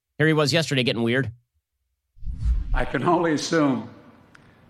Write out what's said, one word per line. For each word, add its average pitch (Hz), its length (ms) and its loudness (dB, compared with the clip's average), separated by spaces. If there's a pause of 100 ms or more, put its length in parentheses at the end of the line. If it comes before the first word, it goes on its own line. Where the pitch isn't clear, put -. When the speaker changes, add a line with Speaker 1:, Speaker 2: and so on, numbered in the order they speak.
(180)
Speaker 1:
Here 147 80 2
he 156 80 2
was 151 180 0
yesterday 151 300 0
getting 120 220 -2
weird. 117 280 0 (1400)
Speaker 2:
I 127 100 2
can 127 200 -2
only 170 300 2
assume 139 560 0 (800)